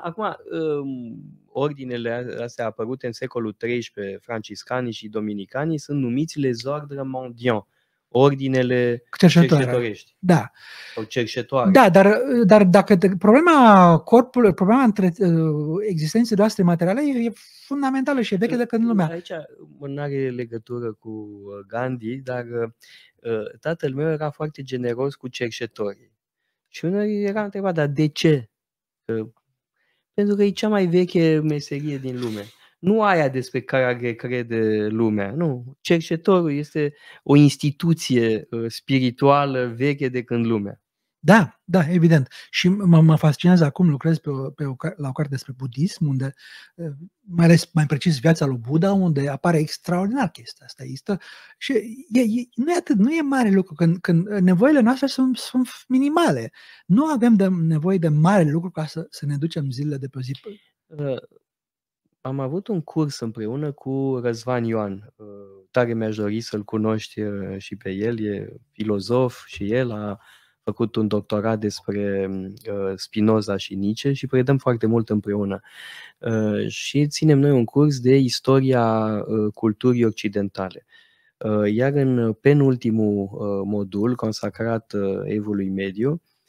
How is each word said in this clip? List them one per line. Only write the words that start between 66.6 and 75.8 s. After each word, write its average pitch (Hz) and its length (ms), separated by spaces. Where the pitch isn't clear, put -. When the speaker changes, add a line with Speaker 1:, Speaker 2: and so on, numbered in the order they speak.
Speaker 1:
cunoști, 110 580
uh, 98 360
și 98 180
pe 98 160
el. 110 340
E 101 280
filozof 107 760
și 101 280
el 123 180
a 107 280
făcut 110 320
un 110 120
doctorat 104 520
despre, 101 720
uh, 98 240
Spinoza 104 600
și 95 180
Nietzsche 107 380
și 135 140
predăm 131 300
foarte 120 280
mult 113 240
împreună. 101 500